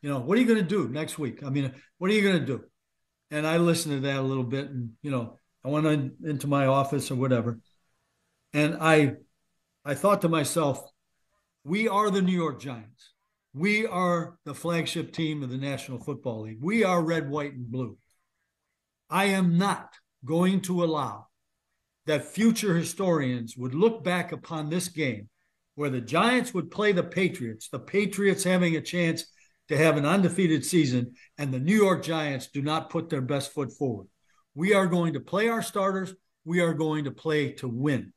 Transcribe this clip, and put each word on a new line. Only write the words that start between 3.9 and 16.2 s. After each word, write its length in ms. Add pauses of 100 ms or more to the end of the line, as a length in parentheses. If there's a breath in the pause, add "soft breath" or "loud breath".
to 60
that 180
a 20
little 220
bit, 260
and, 220 (100)
you 80
know, 300 (260)
I 40
went 180
in, 360
into 220
my 220
office 420
or 60
whatever. 440 (960)
And 260
I, 360 (680)
I 120
thought 260
to 80
myself, 580 (760)
"We 240
are 240
the 100
New 120
York 280
Giants. 520 (420)
We 320
are 580
the 80
flagship 600
team 280
of 80
the 80
National 400
Football 440